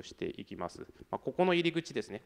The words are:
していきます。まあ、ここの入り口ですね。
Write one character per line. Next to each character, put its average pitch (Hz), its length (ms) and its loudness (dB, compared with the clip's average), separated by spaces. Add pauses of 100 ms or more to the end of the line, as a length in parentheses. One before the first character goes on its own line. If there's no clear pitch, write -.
し - 100 -12
て - 140 -6
い - 180 -6
き - 120 -12
ま 87 120 -2
す。 - 120 -12 (280)
ま - 80 -4
あ、 - 20 -2
こ - 140 -6
こ 180 120 4
の 185 100 4
入 170 80 4
り 165 100 6
口 160 220 -2
で 113 80 0
す - 80 -8
ね。 104 160 -6